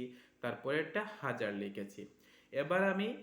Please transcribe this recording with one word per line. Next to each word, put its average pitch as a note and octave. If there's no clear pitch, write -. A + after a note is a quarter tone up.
তারপর A#2+
একটা D#3+
হাজার A#2
লিখেছি। G2+
এবার D3+
আমি G3